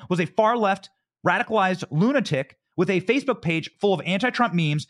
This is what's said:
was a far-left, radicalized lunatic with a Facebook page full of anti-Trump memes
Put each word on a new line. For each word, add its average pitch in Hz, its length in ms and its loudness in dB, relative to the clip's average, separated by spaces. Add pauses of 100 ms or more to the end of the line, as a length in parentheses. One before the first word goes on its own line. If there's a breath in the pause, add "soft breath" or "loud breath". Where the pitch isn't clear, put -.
was 180 120 0
a 160 40 0
far-left, 214 640 0 (380)
radicalized 190 640 0
lunatic 170 680 0 (200)
with 175 120 2
a 185 120 0
Facebook 240 400 0
page 160 280 -2 (120)
full 202 120 2
of 160 120 0
anti-Trump 202 480 0
memes 151 360 0